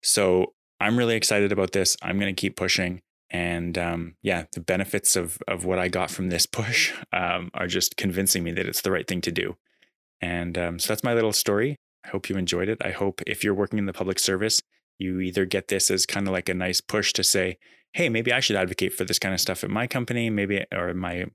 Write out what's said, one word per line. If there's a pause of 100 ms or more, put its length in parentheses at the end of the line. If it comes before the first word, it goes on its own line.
So (260)
I'm
really
excited
about
this.
I'm
gonna
keep
pushing. (280)
And,
um,
yeah,
the
benefits
of, (100)
of
what
I
got
from
this
push, (200)
um,
are
just
convincing
me
that
it's
the
right
thing
to
do. (640)
And,
um,
so
that's
my
little
story. (280)
I
hope
you
enjoyed
it.
I
hope
if
you're
working
in
the
public
service, (380)
you
either
get
this
as
kinda
like
a
nice
push
to
say, (340)
"Hey,
maybe
I
should
advocate
for
this
kind
of
stuff
at
my
company,
maybe,
or
my